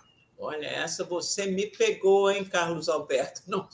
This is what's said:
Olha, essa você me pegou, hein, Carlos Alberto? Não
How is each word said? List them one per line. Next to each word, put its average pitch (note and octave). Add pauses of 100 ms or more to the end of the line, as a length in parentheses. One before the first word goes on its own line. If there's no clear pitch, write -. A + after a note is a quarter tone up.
(380)
Olha, D3
essa D#3+
você F3
me G3
pegou, G3
hein, G3
Carlos E3+
Alberto? -
Não F#3+